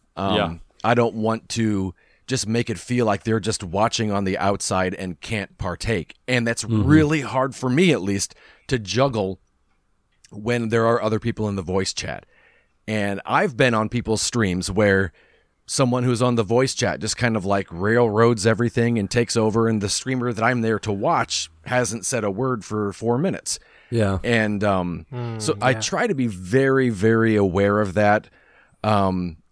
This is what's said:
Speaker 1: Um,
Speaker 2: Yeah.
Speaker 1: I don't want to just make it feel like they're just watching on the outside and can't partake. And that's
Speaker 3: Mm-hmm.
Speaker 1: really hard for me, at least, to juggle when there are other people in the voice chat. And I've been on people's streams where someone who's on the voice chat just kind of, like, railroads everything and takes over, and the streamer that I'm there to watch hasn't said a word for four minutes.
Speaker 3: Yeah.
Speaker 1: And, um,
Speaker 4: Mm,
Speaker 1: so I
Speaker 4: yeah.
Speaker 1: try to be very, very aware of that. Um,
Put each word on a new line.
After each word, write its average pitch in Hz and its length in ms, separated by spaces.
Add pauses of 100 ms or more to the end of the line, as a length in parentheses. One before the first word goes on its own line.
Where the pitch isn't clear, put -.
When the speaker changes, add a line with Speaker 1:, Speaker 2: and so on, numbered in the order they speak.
(180)
Speaker 1:
Um, 95 180
Speaker 2:
Yeah. 95 180 (300)
Speaker 1:
I 117 100
don't 117 220
want 113 340
to 101 440 (340)
just 123 200
make 117 240
it 95 80
feel 123 260
like 101 180
they're 110 160
just 101 240
watching 104 480
on 101 120
the 95 140
outside 95 580
and 92 260
can't 104 380
partake. 92 560 (120)
And 123 180
that's 117 180
Speaker 3:
Mm-hmm. 107 200
Speaker 1:
really 151 380
hard 131 340
for 131 140
me, 160 220
at 110 100
least, 98 320 (340)
to 131 120
juggle 104 600 (920)
when 113 380
there 113 160
are 117 160
other 107 180
people 110 280
in 101 80
the 95 60
voice 92 320
chat. - 320 (640)
And 101 380
I've 147 320
been 127 160
on 110 160
people's 110 320
streams 92 480
where 95 420 (560)
someone 123 360
who's 120 180
on 123 140
the 113 80
voice 120 320
chat 82 240
just 107 180
kind 117 180
of, 95 100
like, 98 260
railroads 110 720
everything 117 540
and 98 100
takes 120 260
over, 113 320
and 110 140
the 101 80
streamer 123 420
that 110 120
I'm 123 180
there 110 180
to 107 120
watch 120 580 (160)
hasn't 117 400
said 117 180
a 104 80
word 120 320
for 104 300
four 117 240
minutes. 156 420 (300)
Speaker 3:
Yeah. 101 340
Speaker 1:
And, 107 400
um, 90 480
Speaker 4:
Mm, 120 300
Speaker 1:
so 110 200
I 131 100
Speaker 4:
yeah. 113 80
Speaker 1:
try 196 280
to 202 80
be 131 120
very, 127 600
very 113 460
aware 101 460
of 95 140
that. 104 340 (540)
Um, 95 540 (140)